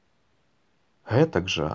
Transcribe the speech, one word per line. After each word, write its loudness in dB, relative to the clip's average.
Гэтак 2
жа, -4